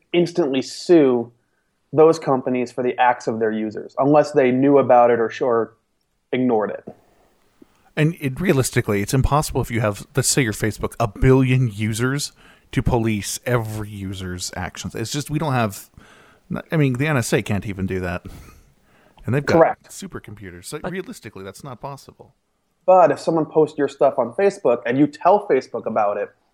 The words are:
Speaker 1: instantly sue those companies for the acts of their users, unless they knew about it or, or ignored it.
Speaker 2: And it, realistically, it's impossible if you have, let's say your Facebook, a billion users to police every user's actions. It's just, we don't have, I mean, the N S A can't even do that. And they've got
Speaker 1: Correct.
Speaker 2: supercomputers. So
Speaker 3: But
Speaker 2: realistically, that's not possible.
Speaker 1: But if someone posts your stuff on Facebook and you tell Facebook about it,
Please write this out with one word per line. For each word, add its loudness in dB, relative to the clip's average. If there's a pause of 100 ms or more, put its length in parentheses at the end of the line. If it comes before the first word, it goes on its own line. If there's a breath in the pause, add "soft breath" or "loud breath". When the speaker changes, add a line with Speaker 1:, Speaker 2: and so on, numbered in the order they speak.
(120)
Speaker 1:
instantly 0
sue 2 (640)
those 6
companies -2
for -6
the -2
acts 2
of -2
their 0
users, -8
unless 4
they 4
knew 4
about 6
it 2
or, 0 (120)
or 0 (580)
ignored 0
it. -12 (1000 soft breath)
Speaker 2:
And 2
it, -4
realistically, 0
it's -4
impossible 0
if -6
you -2
have, -4 (100)
let's 0
say 2
your 0
Facebook, -4
a -2
billion 2
users -4 (400 soft breath)
to -2
police -2
every -4
user's -10
actions. -10
It's -6
just, -8
we -4
don't -2
have, -2 (840 soft breath)
I -2
mean, 2
the -4
N 0
S -2
A 0
can't -4
even -6
do -4
that. -6 (960 soft breath)
And -2
they've -2
got 2
Speaker 1:
Correct. 0
Speaker 2:
supercomputers. -16
So -14
Speaker 3:
But -10
Speaker 2:
realistically, -14
that's -16
not -18
possible. -18 (520)
Speaker 1:
But 6
if -2
someone -2
posts 0
your -2
stuff 0
on -2
Facebook 0
and -2
you 4
tell 2
Facebook -2
about -2
it, -6 (240)